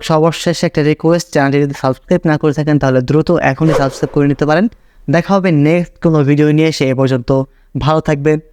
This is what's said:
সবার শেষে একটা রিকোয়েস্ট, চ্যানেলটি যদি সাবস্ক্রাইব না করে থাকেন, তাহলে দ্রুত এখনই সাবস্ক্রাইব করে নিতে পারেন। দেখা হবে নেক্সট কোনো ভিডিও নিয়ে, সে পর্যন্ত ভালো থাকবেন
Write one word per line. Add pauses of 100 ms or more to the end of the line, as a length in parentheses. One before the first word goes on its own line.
সবার
শেষে
একটা
রিকোয়েস্ট,
চ্যানেলটি
যদি
সাবস্ক্রাইব
না
করে
থাকেন,
তাহলে
দ্রুত
এখনই
সাবস্ক্রাইব
করে
নিতে
পারেন। (420)
দেখা
হবে
নেক্সট
কোনো
ভিডিও
নিয়ে,
সে
পর্যন্ত (360)
ভালো
থাকবেন (120)